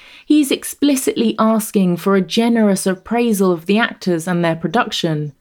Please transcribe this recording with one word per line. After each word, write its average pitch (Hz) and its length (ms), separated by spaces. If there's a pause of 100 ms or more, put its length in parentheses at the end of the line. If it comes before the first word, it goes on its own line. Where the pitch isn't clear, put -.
(260)
he's 302 240
explicitly 262 880
asking 214 580
for 196 200
a 190 40
generous 214 680
appraisal 196 640
of 165 140
the 202 140
actors 175 500
and 175 160
their 165 120
production. 165 840